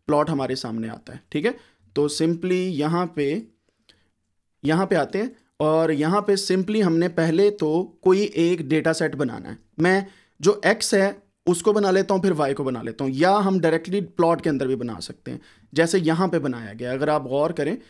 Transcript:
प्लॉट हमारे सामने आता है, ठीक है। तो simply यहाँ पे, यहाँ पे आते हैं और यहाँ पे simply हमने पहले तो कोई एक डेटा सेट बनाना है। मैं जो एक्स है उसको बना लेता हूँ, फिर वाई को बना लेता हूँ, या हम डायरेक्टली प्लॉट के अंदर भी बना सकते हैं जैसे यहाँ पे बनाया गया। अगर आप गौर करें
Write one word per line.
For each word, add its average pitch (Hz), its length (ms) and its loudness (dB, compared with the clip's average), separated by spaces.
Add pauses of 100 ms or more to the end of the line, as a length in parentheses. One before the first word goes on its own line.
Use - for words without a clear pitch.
प्लॉट 151 220 2
हमारे 135 260 -2
सामने 113 340 -8
आता 117 240 -16
है, 127 80 -18 (100)
ठीक 156 140 -4
है। 262 100 0 (400)
तो 147 140 2
simply 170 600 0
यहाँ 165 340 -2 (100)
पे, 151 300 -2 (1160)
यहाँ 160 240 2
पे 196 80 0
आते 147 220 -2
हैं 240 180 -4 (240)
और 160 320 2
यहाँ 160 300 2
पे 202 160 2
simply 196 460 0
हमने 170 240 2
पहले 170 440 2
तो 165 520 -2
कोई 190 320 4
एक 170 340 0
डेटा 160 240 2
सेट 156 220 -2
बनाना 120 340 -6
है। - 80 -14 (220)
मैं 190 260 2 (340)
जो 190 260 2
एक्स 220 280 0
है 196 240 2 (300)
उसको 175 260 2
बना 202 180 2
लेता 190 220 2
हूँ, 190 80 2
फिर 185 120 2
वाई 143 200 0
को 143 100 -6
बना 127 180 -4
लेता 117 220 -8
हूँ, 135 100 -2
या 165 180 4
हम 196 280 2
डायरेक्टली 165 420 0
प्लॉट 170 400 0
के 170 80 -2
अंदर 135 180 -2
भी 131 80 0
बना 113 240 -8
सकते - 320 -14
हैं 120 100 -12 (320)
जैसे 165 260 2
यहाँ 165 280 2
पे 165 120 0
बनाया 120 340 -6
गया। 123 200 -8
अगर 143 160 -2
आप 147 180 -2
गौर 143 240 0
करें 160 260 -4 (120)